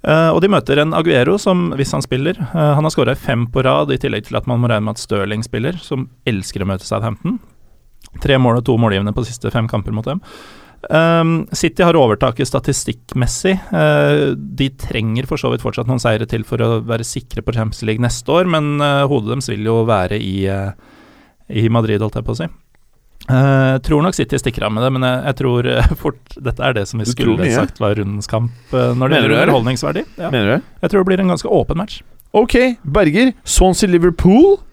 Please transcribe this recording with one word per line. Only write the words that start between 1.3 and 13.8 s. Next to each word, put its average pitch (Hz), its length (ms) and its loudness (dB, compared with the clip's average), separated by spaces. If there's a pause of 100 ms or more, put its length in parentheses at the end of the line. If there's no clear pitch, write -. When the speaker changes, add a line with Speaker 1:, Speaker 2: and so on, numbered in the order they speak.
Speaker 1:
som, 180 300 0 (100)
hvis 135 160 -2
han 143 80 -2
spiller, 139 360 -4
eh, 151 360 0
han 151 120 2
har 156 80 0
skåret 127 240 0
fem 120 280 -2
på 135 200 -2
rad, 143 280 0
i 131 40 -2
tillegg 107 280 -4
til 113 140 -6
at - 60 -8
man 120 160 -2
må 120 80 0
regne 107 180 0
med 104 100 -6
at - 40 -12
Sterling 104 440 -4
spiller, 127 320 -4
som 131 300 -8 (180)
elsker 98 360 -4
å 92 80 -2
møte 95 160 -6
Southampton. 113 520 -4 (840)
Tre 139 160 4
mål 123 200 4
og 120 80 -4
to 127 120 2
målgivende 104 360 2
på 123 120 -2
siste 113 280 -6
fem 113 160 0
kamper 110 240 -4
mot 110 120 -6
dem. 147 140 -6 (680)
Ehm, 165 420 2 (200)
City 175 300 0
har 170 160 4
overtaket 123 480 2
statistikkmessig. - 1080 -2 (200)
Eh, 147 600 2